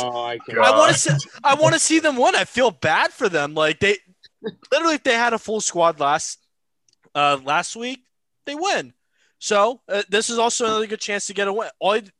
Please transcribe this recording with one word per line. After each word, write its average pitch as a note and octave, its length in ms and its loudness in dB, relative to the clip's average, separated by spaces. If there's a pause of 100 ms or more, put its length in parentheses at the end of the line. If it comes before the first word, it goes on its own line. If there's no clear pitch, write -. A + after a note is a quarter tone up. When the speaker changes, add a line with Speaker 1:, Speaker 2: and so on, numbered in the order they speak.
Speaker 1:
Oh, A#2+ 220 -6
I A#2+ 140 -6
can't. A2+ 200 -6
Speaker 2:
I A2 120 6
wanna - 220 6
Speaker 3:
God. - 40 -2
Speaker 2:
see, C#3+ 320 -2 (160)
I C#4 100 4
wanna D#4+ 240 4
see D#4+ 220 2
them D4+ 160 0
win. D#4 180 2
I D#4+ 100 0
feel A#3+ 260 0
bad F#3 420 0
for A#3+ 160 -2
them. D3+ 260 -2
Like, D#3 240 0
they, G3+ 200 0 (720)
literally, D#4+ 240 2
if - 80 -8
they B3+ 100 2
had A#3 180 2
a A3+ 60 0
full G#3+ 220 -6
squad E3+ 400 0
last, D3 380 -2 (760)
uh, C#3+ 300 2
last D#3 320 -2
week, B3 280 -10 (420)
they C#4+ 100 -10
win. D4+ 380 -4 (440)
So, G#3+ 500 0
uh, G3+ 200 -2
this G#3+ 220 0
is A#3 80 -4
also A#3 260 0
another A3 220 -2
good G#3 140 -10
chance G3+ 260 -6
to G3+ 80 -12
get G3 140 -2
a G3 40 -2
win. G#3 160 -6 (100)
All G3 180 0
you, A#3 60 -4 (180)